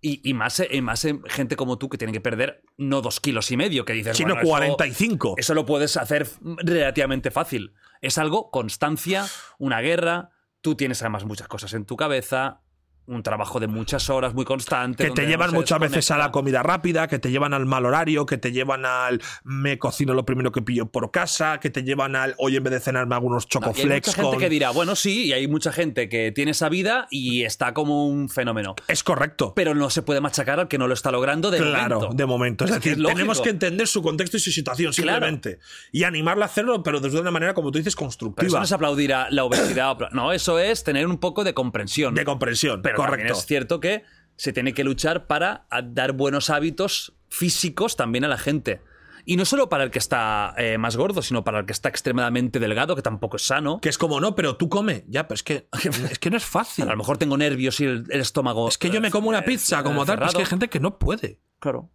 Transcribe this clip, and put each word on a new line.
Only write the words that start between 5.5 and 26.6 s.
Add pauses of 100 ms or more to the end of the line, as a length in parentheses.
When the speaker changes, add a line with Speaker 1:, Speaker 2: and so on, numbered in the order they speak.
Speaker 1:
lo
puedes
hacer (140)
relativamente
fácil". (280)
Es
algo,
constancia, (320)
una
guerra. (320)
Tú
tienes
además
muchas
cosas
en
tu
cabeza, (440)
un
trabajo
de
muchas
horas,
muy
constante,
Speaker 2:
Que
te
Speaker 1:
donde
Speaker 2:
llevan
Speaker 1:
no
se
Speaker 2:
muchas
veces
a
la
Speaker 1:
desconecta.
Speaker 2:
comida
rápida,
que
te
llevan
al
mal
horario,
que
te
llevan
al (240)
"me
cocino
lo
primero
que
pillo
por
casa",
que
te
llevan
al
"hoy
en
vez
de
cenarme
algunos
Speaker 1:
No, (120)
y
hay
Speaker 2:
chocoflex
Speaker 1:
mucha
gente
Speaker 2:
con".
Speaker 1:
que
dirá,
bueno,
sí,
y
hay
mucha
gente
que
tiene
esa